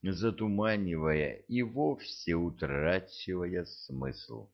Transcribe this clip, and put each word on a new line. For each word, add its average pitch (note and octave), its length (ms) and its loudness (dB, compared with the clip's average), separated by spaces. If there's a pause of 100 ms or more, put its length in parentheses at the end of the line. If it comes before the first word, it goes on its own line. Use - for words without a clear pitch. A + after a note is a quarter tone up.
затуманивая F#2+ 1400 2
и A#2+ 160 0
вовсе B2+ 720 -2
утрачивая E2+ 1300 0
смысл. C2 880 -8